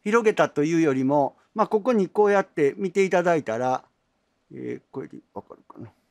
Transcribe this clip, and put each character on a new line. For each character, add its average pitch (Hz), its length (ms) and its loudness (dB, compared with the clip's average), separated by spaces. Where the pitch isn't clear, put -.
広 214 240 0
げ 214 80 4
た 156 160 2
と 147 160 -2
い 165 120 -2
う 165 40 2
よ 151 140 2
り 131 100 -2
も、 139 320 0
ま 214 100 0
あ、 - 20 -4
こ 220 140 0
こ 247 120 0
に 196 160 2
こ 208 180 2
う 202 40 2
や 202 100 4
っ 190 80 -4
て 143 300 0
見 190 140 -4
て 196 120 2
い 185 60 -2
た 180 120 2
だ 170 140 2
い 143 60 -2
た 113 160 -6
ら、 127 260 -4
え 62 260 -10
ー、 - 100 -20
こ 135 120 -12
れ 69 60 -16
で - 100 -20
わ 101 80 -12
か - 120 -20
る - 140 -20
か - 100 -20
な。 110 120 -16